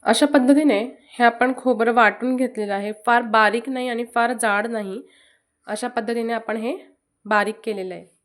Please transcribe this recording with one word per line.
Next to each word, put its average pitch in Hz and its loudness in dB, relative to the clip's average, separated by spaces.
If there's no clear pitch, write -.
अशा 233 2
पद्धतीने 277 4
हे - -2
आपण 240 2
खोबरं 233 0
वाटून 233 2
घेतलेलं 214 -4
आहे. 202 -4
फार 240 4
बारीक 220 2
नाही 254 -6
आणि 233 -4
फार 233 2
जाड 214 0
नाही, 214 -8
अशा 214 -8
पद्धतीने 233 -4
आपण 220 -6
हे 233 -6
बारीक 208 0
केलेलं 190 -8
आहे. 175 -14